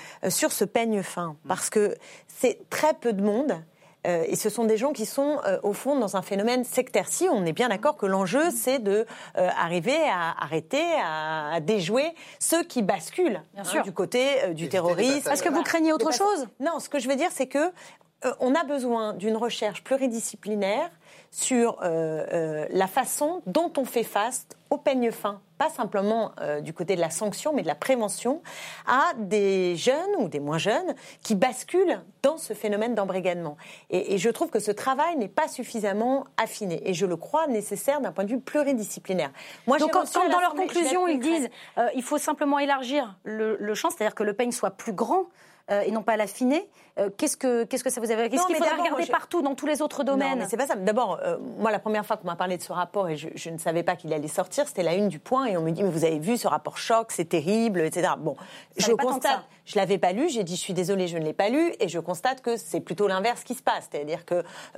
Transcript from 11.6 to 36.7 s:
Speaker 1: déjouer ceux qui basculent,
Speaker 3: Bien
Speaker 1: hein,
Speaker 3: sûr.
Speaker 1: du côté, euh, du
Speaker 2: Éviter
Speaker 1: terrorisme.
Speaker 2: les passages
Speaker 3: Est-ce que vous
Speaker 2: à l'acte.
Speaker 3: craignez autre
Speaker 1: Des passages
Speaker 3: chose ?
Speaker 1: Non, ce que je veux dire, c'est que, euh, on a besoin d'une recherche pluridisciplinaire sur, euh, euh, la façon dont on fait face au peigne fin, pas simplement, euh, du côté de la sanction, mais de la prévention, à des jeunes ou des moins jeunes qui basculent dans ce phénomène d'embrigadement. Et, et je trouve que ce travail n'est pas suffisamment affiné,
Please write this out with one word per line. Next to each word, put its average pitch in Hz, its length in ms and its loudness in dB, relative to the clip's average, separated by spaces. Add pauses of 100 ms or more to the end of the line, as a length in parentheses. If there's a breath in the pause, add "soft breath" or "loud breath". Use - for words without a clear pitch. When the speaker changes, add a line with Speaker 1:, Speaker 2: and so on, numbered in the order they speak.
Speaker 1:
déjouer 214 520 0 (260 loud breath)
ceux 330 260 2
qui 262 180 -2
basculent, 202 580 -2 (140)
Speaker 3:
Bien 202 80 -14
Speaker 1:
hein, - 20 -10
Speaker 3:
sûr. 214 180 -2
Speaker 1:
du 190 100 -6
côté, 247 340 0 (160)
euh, 190 60 0
du 165 160 -6
Speaker 2:
Éviter 156 40 -6
Speaker 1:
terrorisme. 180 460 2
Speaker 2:
les 294 60 0
passages 294 120 -2
Speaker 3:
Est-ce 285 100 -2
que 349 60 2
vous 285 60 0
Speaker 2:
à 311 60 2
l'acte. 277 80 -2
Speaker 3:
craignez 320 260 2
autre 302 100 0
Speaker 1:
Des 311 80 0
passages 370 140 2 (140)
Speaker 3:
chose ? 254 60 -4 (140)
Speaker 1:
Non, 302 180 -2
ce - 120 -10
que 294 80 0
je 240 100 -4
veux 277 80 2
dire, 330 160 0
c'est 262 140 -2
que, 302 260 0 (540 loud breath)
euh, 247 140 0
on 254 140 4
a 339 100 2
besoin 240 500 -2
d'une 214 220 -2
recherche 214 460 -2
pluridisciplinaire 226 1080 0 (400 loud breath)
sur, 233 520 2
euh, 160 500 0
euh, 156 380 -2
la 190 160 4
façon 294 600 0
dont 320 300 2
on 269 80 2
fait 233 180 0
face 220 440 -2 (240)
au 285 80 0
peigne 262 320 2
fin, 208 300 -4 (180)
pas 214 100 2
simplement, 208 720 0
euh, 147 200 -2
du 156 120 -8
côté 180 240 0
de 175 40 2
la 165 100 2
sanction, 220 440 -2
mais 220 80 0
de 156 40 -2
la 151 80 0
prévention, 247 640 0 (460 loud breath)
à 294 300 4
des 196 600 2
jeunes 311 440 2
ou 196 80 0
des 147 120 -4
moins 147 180 -2
jeunes 254 360 0 (280 loud breath)
qui 220 120 0
basculent 254 640 2 (220)
dans 311 160 4
ce 226 160 -8
phénomène 214 400 0
d'embrigadement. 180 640 -2 (340 loud breath)
Et, 185 240 0
et 196 40 4
je 190 120 2
trouve 311 200 0
que 220 80 2
ce 208 120 -2
travail 269 460 0
n'est 208 120 -2
pas 302 200 0
suffisamment 226 760 -2 (140)
affiné, 214 500 -2